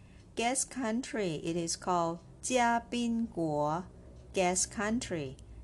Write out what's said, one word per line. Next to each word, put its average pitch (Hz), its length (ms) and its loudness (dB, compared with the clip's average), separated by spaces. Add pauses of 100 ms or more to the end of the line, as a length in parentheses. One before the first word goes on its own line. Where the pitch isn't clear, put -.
(360)
Guest 240 360 0
country. 220 720 0
It 165 120 0
is 170 200 -2
called 170 420 2 (240)
嘉 233 380 4 (100)
宾 233 380 0
国, 156 560 0 (500)
guest 185 380 4
country. 196 640 -2 (280)